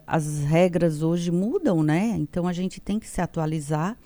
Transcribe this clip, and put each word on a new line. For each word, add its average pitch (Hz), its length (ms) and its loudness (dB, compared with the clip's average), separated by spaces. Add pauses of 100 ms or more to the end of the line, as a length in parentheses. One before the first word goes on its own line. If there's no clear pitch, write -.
as 151 340 -2
regras 165 600 4
hoje 170 280 0
mudam, 202 520 2
né? 175 360 2
Então, 170 300 -2
a 180 40 -2
gente 180 280 -6
tem 202 180 -4
que - 80 -10
se - 140 -8
atualizar. 156 840 -2